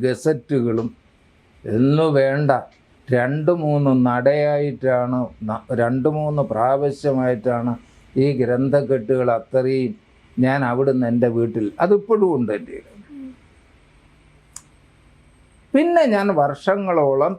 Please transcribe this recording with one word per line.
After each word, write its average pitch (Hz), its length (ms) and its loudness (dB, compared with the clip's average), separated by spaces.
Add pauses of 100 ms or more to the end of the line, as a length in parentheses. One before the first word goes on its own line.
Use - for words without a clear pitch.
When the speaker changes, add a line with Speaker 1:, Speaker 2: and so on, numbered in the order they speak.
Speaker 1:
ഗസറ്റുകളും 120 840 -2 (880)
എന്നു 143 300 2 (120)
വേണ്ട 139 320 2 (640)
രണ്ട് 143 380 0 (100)
മൂന്ന് 147 300 2 (160)
നടയായിട്ടാണ്, 131 1120 0 (300)
ന-, 113 160 -8 (160)
രണ്ട് 123 360 0
മൂന്ന് 151 340 -2
പ്രാവശ്യമായിട്ടാണ് 127 1200 0 (500)
ഈ 139 40 2 (140)
ഗ്രന്ഥക്കെട്ടുകൾ 127 880 0 (100)
അത്രയും 127 560 -2 (500)
ഞാൻ 131 160 2 (100)
അവിടുന്ന് 127 420 0
എൻ്റെ 120 240 2
വീട്ടിൽ, 113 280 -2 (200)
അതിപ്പോഴും 202 520 2
ഉണ്ട് 123 220 -2
എൻ്റെ - 140 -16
കയ്യിൽ. - 280 -18 (140)
Speaker 2:
ഉം. 269 160 -16 (2500)
Speaker 1:
പിന്നെ 330 280 4 (120)
ഞാൻ 202 140 0 (140)
വർഷങ്ങളോളം 156 960 0